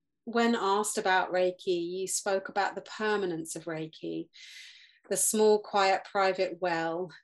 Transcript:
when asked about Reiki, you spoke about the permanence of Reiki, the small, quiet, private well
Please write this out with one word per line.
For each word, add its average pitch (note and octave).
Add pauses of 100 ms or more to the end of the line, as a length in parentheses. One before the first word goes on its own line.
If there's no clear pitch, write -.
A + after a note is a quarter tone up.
(260)
when A#3
asked G3
about F#3
Reiki, F3+
you F#3
spoke F#3+
about F#3+
the G3
permanence G3
of D#3+
Reiki, E3 (840)
the F#3+
small, G#3+
quiet, G3 (100)
private F#3
well E3 (120)